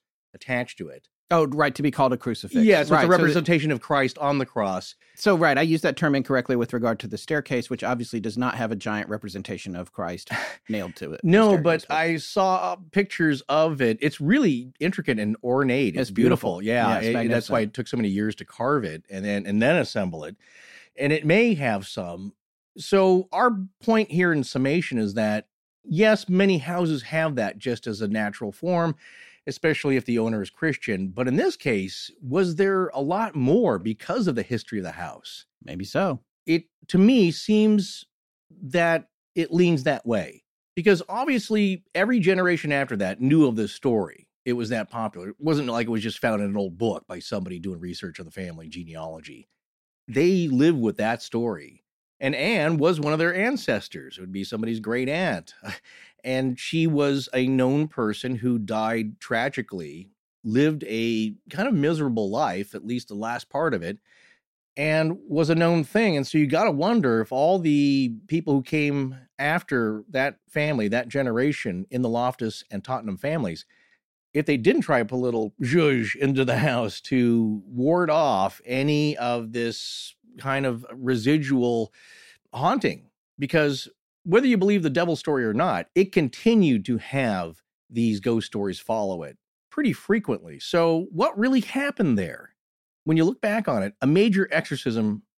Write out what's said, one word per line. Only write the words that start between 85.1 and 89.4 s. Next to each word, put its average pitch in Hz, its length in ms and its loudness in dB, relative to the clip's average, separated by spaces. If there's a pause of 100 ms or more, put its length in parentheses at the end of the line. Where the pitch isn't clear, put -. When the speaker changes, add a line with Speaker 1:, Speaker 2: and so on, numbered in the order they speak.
Speaker 1:
story 139 300 -2
or 107 80 0
not, 120 420 0
it 190 160 4
continued 160 760 2
to 120 120 -2
have 101 640 -4 (280)
these 113 300 0
ghost 113 280 0
stories 101 320 -4
follow 98 440 -4
it 69 140 -16 (340)